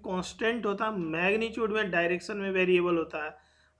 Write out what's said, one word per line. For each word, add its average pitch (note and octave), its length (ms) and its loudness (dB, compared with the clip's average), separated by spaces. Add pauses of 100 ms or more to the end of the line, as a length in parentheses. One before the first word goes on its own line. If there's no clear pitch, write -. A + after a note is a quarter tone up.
constant G#3+ 680 -2
होता G#3 200 -2
है, G#3+ 120 -2
magnitude G3+ 760 0
में, G#3+ 180 0
डायरेक्शन F3 460 0
में G3 140 -4
variable F3+ 460 4
होता D#3+ 280 -2
है। D#3 100 -10 (460)